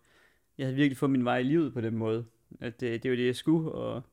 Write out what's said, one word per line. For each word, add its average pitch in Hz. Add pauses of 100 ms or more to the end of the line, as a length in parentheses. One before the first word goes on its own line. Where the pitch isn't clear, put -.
(580)
jeg 135
havde 131
virkelig 143
fået 143
min 127
vej 123
i 127
livet 143
på 123
den 113
måde. 110 (360)
At, 120
øh, 117
det 131
var 123
det, 123
jeg 127
skulle, 160
og 117 (100)